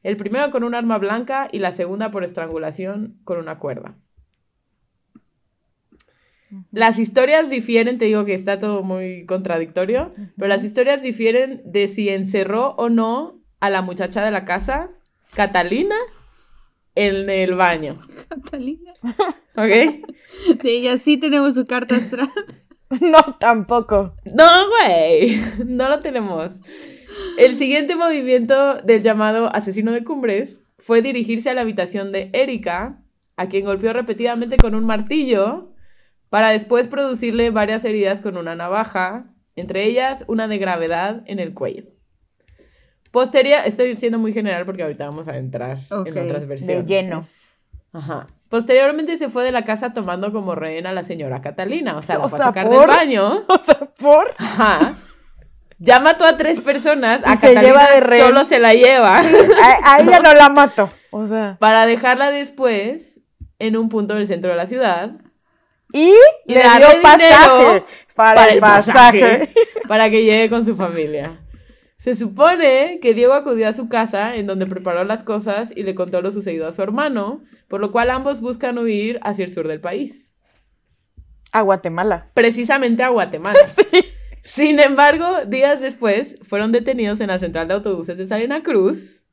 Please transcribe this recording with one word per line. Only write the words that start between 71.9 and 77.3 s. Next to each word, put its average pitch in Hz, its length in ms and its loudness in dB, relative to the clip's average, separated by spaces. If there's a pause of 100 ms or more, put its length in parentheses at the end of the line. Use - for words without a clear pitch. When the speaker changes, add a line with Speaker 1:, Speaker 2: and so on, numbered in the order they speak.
Speaker 1:
Se 247 200 -6
supone 294 840 0
que 240 120 2
Diego 240 200 2
acudió 269 360 -2
a - 40 -4
su 226 140 -10
casa, 226 480 -4
en 214 100 -8
donde 190 200 -6
preparó 185 400 -6
las 220 180 -6
cosas 214 500 -8
y 208 100 -12
le 190 120 -8
contó 180 260 -6
lo 190 120 -6
sucedido 180 340 -8
a 165 60 -12
su 202 100 -10
hermano, 226 600 -6 (260)